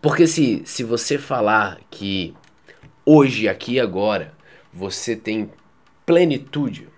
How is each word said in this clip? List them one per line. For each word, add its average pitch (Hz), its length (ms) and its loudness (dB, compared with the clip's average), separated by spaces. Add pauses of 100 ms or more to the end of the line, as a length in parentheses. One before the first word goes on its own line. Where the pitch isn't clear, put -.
Porque 156 240 4
se, 139 400 0
se - 200 -4
você 117 320 -2
falar 107 600 0 (120)
que 95 440 -6 (680)
hoje, 135 440 4
aqui 120 260 -4
e 131 60 2
agora, 98 540 -2 (380)
você 95 440 -6
tem 107 360 -6 (540)
plenitude 151 800 0 (100)